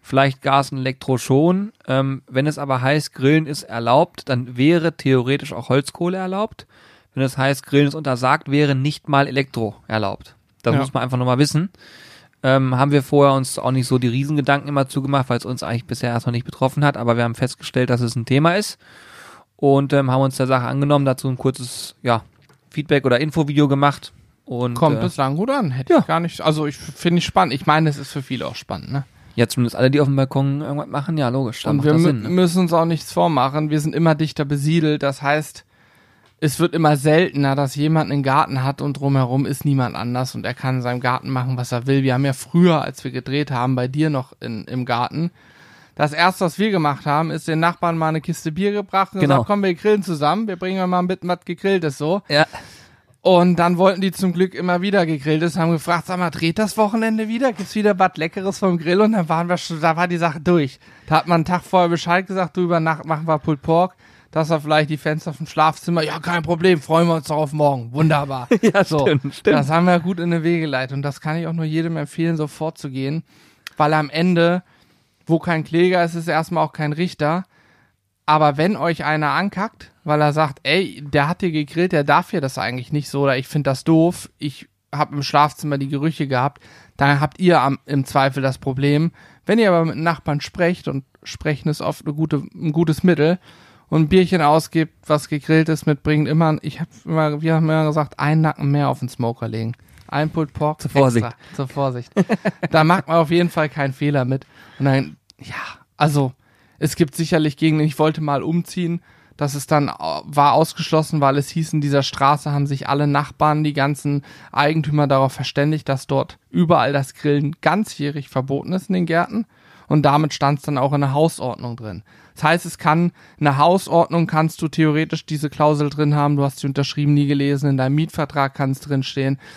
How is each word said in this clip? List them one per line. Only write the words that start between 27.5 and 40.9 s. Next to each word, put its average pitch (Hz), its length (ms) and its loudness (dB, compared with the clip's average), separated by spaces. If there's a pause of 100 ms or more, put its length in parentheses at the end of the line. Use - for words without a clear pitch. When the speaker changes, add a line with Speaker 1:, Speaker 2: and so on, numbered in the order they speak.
Speaker 2:
Ich 139 120 -6
meine, 156 240 4
es 143 80 -2
ist - 140 -12
für 143 100 -8
viele 131 240 -8
auch - 100 -8
spannend, - 360 -10
ne? 135 120 -4 (320)
Speaker 1:
Ja, 117 120 2
zumindest 120 280 -2
alle, 131 160 4
die 143 80 4
auf 143 80 4
dem 139 80 2
Balkon 139 460 0
irgendwas 147 260 -6
machen, 143 300 -4
ja, 131 120 0
logisch, 123 340 -4
da - 60 -2
Speaker 2:
Und 147 80 2
Speaker 1:
macht 139 80 0
Speaker 2:
wir 151 80 6
Speaker 1:
das 160 80 4
Speaker 2:
mü-, 170 60 4
Speaker 1:
Sinn, 131 160 2
ne? - 60 -6
Speaker 2:
müssen 180 320 2
uns 165 120 0
auch 165 120 2
nichts 165 280 -4
vormachen. 151 560 0
Wir 151 100 0
sind 151 140 -2
immer 160 220 4
dichter 151 300 -2
besiedelt. 151 580 0
Das 139 180 -2
heißt, 147 420 -2 (760)
es 147 200 -2
wird 165 140 2
immer 151 240 4
seltener, 143 580 2
dass 139 200 -2
jemand 156 360 0
einen 143 120 0
Garten 135 400 0
hat 139 180 -4
und 143 180 -6
drumherum 135 460 0
ist 135 200 -6
niemand 135 300 0
anders 123 380 -6
und 113 120 -10
er 120 100 -4
kann 131 220 -4
in 127 40 -4
seinem 123 200 -6